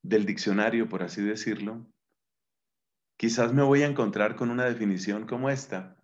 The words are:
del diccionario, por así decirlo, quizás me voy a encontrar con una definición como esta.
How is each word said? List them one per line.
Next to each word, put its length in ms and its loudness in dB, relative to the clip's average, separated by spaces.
del 240 2
diccionario, 640 0
por 140 -6
así 180 -6
decirlo, 640 -4
quizás 380 0
me 100 6
voy 200 6
a 40 4
encontrar 480 0
con 140 -2
una 160 0
definición 640 -2
como 220 -2
esta. 540 -6